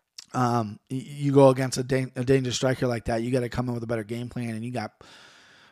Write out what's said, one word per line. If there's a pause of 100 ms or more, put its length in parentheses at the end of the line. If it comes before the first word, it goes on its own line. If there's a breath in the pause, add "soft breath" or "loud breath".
(320)
um, (120)
y-,
you
go
against
a
dan-,
a
dangerous
striker
like
that,
you
gotta
come
in
with
a
better
game
plan,
and
you
got (800 soft breath)